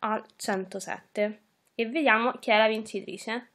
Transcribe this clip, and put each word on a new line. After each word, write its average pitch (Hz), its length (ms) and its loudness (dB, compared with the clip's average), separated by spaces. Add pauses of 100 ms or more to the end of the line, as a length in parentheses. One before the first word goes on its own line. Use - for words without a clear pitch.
al 220 240 -2 (100)
centosette 202 1080 -4 (340)
e 233 100 -2
vediamo 240 540 4
chi - 100 -2
è 214 80 6
la 220 80 8
vincitrice. 220 880 -4